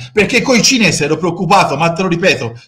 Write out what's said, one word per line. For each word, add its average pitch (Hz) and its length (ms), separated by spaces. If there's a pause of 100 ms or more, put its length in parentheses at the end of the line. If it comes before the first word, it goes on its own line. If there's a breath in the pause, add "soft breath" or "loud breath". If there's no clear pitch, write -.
(140 loud breath)
perché 214 280
coi 247 200
cinesi 202 420
ero 156 140
preoccupato, 170 580
ma 165 160
te 175 100
lo 190 60
ripeto, 165 500 (100)